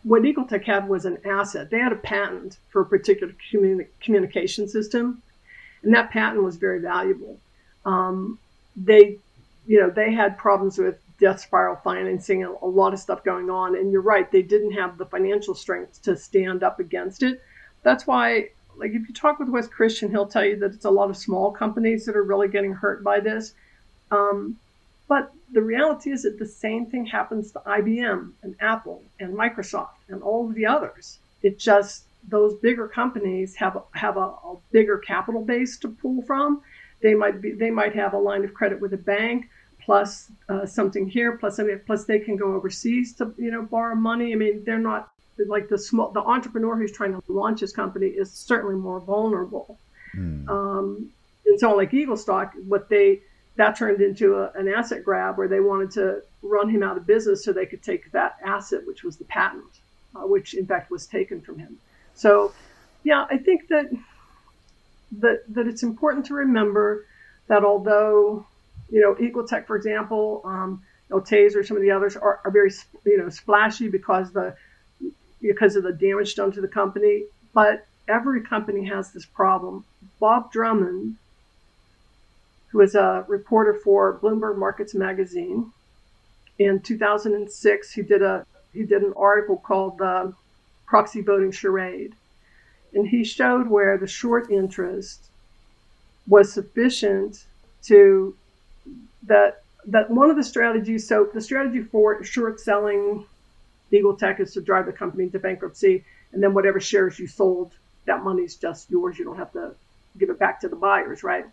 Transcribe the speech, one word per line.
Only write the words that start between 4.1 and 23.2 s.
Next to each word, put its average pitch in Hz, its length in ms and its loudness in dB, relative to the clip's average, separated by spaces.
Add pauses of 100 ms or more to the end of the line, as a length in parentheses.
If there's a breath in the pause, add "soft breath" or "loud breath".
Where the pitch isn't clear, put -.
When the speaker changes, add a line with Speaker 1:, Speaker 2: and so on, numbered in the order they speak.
Speaker 1:
system, 233 540 -4 (600 loud breath)
and 220 100 4
that 226 160 4
patent 220 340 -2
was 175 140 -4
very 180 220 -2
valuable. 359 580 -4 (480)
Um, 190 540 -2 (360)
they, 202 440 6 (480)
you 214 120 6
know, 180 100 4
they 214 220 -2
had 202 260 0
problems 196 400 0
with 185 220 -2 (180)
death 190 220 4
spiral 180 380 0
financing 190 680 -4
and 185 180 -10
a - 40 -8
lot 190 280 2
of 190 60 -8
stuff - 240 -8
going 180 260 -4
on. 185 280 -2
And 196 140 -2
you're 190 100 2
right, 190 280 2
they 190 120 4
didn't 208 300 0
have 180 260 -6
the 180 80 -10
financial 190 500 -2
strength - 480 -10
to 185 140 0
stand 185 460 -2
up 180 180 -2
against 180 420 -6
it. 254 180 -2 (420 soft breath)
That's 254 240 2
why, 233 420 0 (280)
like, 214 140 -8
if 226 180 -6
you 240 40 -16
talk 294 260 0
with 254 100 -4
Wes 233 180 -2
Christian, 220 420 0
he'll 202 160 0
tell 202 200 0
you 208 140 2
that 196 120 -2
it's - 140 -14
a 202 40 0
lot 196 200 4
of 196 80 -8
small 196 340 -2
companies 220 540 -2
that 214 100 -6
are 208 80 2
really 196 240 2
getting 196 240 -2
hurt 202 320 -4
by 202 160 2
this. 220 340 -6 (560 soft breath)